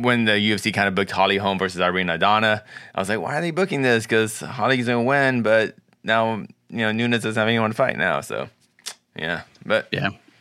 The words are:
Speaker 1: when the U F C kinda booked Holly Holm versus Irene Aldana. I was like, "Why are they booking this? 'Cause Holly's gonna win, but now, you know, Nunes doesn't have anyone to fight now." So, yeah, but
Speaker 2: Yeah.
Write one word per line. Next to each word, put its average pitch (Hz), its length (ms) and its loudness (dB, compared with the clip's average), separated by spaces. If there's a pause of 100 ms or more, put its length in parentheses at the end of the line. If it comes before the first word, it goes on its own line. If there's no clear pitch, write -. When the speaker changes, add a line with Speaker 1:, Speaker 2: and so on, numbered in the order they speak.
Speaker 1:
when 120 180 4
the 107 160 2
U 107 140 2
F 98 80 -2
C 110 100 0
kinda 101 200 0
booked 95 200 -2
Holly 98 260 2
Holm 98 220 0
versus 90 220 -2
Irene 90 260 0
Aldana. 104 540 2 (340)
I - 60 -2
was 95 80 -6
like, 107 100 -2
"Why 127 160 -6
are 156 60 -2
they 170 100 -4
booking 151 300 -2
this? 117 260 2
'Cause 110 320 0
Holly's 120 480 -2
gonna 120 160 0
win, 131 400 2
but 107 320 2 (280)
now, 113 340 0 (320)
you - 80 -8
know, 110 160 0
Nunes 117 300 0
doesn't 110 160 -4
have 107 100 2
anyone 113 220 2
to 110 40 -8
fight 107 220 0
now." 73 240 0
So, 62 260 -6 (720)
yeah, 82 240 -6 (240)
but 107 260 0
Speaker 2:
Yeah. - 180 -2 (320)